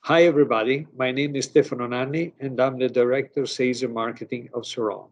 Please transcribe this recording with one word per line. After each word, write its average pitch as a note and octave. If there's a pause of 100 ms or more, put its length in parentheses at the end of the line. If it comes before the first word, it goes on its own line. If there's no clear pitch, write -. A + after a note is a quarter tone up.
Hi, E3+
everybody. C#3
My B2+
name C#3+
is C3+
Stefano B2
Nanni, C3+
and C3
I'm C3
the B2+
Director B2+
of B2+
Sales B2+
and A#2
Marketing A#2
of A#2
Sarong. G2+